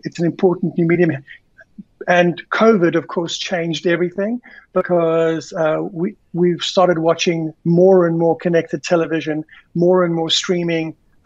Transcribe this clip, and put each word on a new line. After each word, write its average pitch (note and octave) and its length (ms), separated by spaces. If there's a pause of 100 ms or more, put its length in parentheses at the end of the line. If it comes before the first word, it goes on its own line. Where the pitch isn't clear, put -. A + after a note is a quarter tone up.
it's - 120
an E3+ 80
important E3+ 520
new E3+ 100
medium. E3+ 240 (960)
And F3 340 (100)
covid, F3+ 440
of - 140
course, E3+ 280
changed E3 480
everything F3+ 540 (320)
because, E3 800
uh, D#3 280 (120)
we, F#3+ 240 (160)
we've F3 300
started F3 380
watching E3 540 (120)
more F3+ 420
and E3 100
more E3 200
connected E3 440
television, D#3 600 (320)
more F3 300
and E3+ 100
more E3 140
streaming, E3 680 (300)